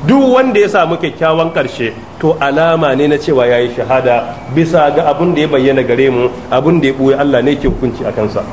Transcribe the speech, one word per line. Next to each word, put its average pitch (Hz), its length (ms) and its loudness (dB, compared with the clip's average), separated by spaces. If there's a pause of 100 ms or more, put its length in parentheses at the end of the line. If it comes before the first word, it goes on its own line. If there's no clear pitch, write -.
Duk 254 300 4
wanda 254 260 2
ya 202 80 2
samu 165 280 0
kyakkyawan 160 560 -2
karshe, 123 400 -4 (280)
to, 160 200 2
alama 151 540 0
ne 143 140 2
na 147 80 2
cewa 139 300 0
yayi 120 280 2
shahada 123 600 0 (200)
bisa 160 400 2
ga 151 180 2
abun 165 220 0
da 147 80 0
ya 151 60 0
bayyana 135 340 2
gare 123 280 2
mu, 123 180 0 (220)
abun 151 300 2
da 139 80 0
ya 131 60 0
buya 135 260 2
Allah 139 220 2
ne 143 140 2
ke 135 120 -2
hukunci 117 360 -4
a 104 80 -4
kansa. 104 300 -4 (100)